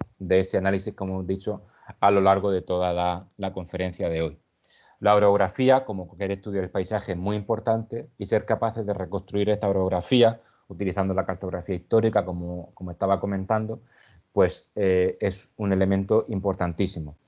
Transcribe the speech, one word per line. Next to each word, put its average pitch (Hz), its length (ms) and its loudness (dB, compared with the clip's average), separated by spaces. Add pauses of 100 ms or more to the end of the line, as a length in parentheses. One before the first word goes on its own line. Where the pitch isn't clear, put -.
(180)
de 92 220 2
ese 95 180 -2
análisis, 95 340 0
como 95 220 -6
hemos 95 120 -6
dicho, 95 360 -6 (380)
a 101 100 4
lo 101 100 6
largo 98 300 4
de 92 100 0
toda 90 320 -2
la, 87 340 -2 (120)
la 95 160 -8
conferencia 90 560 -6
de 82 100 -2
hoy. 78 180 -4 (600)
La 104 160 4
orografía, 104 720 4
como 95 220 -8
cualquier 95 260 -4
estudio 98 280 -4
del 90 100 -4
paisaje, 98 420 -4
es 87 60 -4
muy 101 180 -2
importante 113 800 -4
y 101 100 -8
ser 107 200 0
capaces 113 400 -2
de 101 80 -2
reconstruir 98 560 -4
esta 104 180 0
orografía 98 720 2 (280)
utilizando 95 460 -2
la 92 120 0
cartografía 92 500 -6
histórica, 107 480 2
como, 87 500 -8
como 92 160 -10
estaba 95 300 0
comentando, 101 600 -4 (520)
pues, - 420 2
eh, 92 460 2
es 95 360 -4
un 101 160 -2
elemento 98 560 2
importantísimo. 90 880 -4 (120)